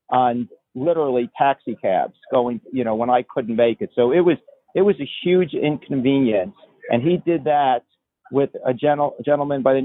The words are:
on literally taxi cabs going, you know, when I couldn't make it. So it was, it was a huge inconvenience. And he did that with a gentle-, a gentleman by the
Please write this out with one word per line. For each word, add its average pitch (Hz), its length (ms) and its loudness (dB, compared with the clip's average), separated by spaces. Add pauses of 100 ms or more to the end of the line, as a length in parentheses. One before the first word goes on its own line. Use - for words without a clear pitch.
on 123 380 0 (280)
literally 135 600 0
taxi 135 380 -2
cabs 90 380 -2 (180)
going, 120 300 0 (100)
you 127 140 -2
know, 110 100 -2
when 117 140 -2
I 123 200 2
couldn't 117 280 -4
make 117 240 2
it. 101 140 -6
So 123 180 2
it 175 80 4
was, 170 160 2 (400)
it 185 120 4
was 196 120 0
a 135 80 -10 (140)
huge 180 300 2 (160)
inconvenience. 127 880 0 (340)
And 120 100 2
he 170 160 2 (140)
did 160 140 -2
that 139 360 0 (500)
with 135 200 0 (200)
a - 20 0
gentle-, 147 460 0
a 120 40 -10
gentleman 143 400 0
by 135 100 4
the 135 120 2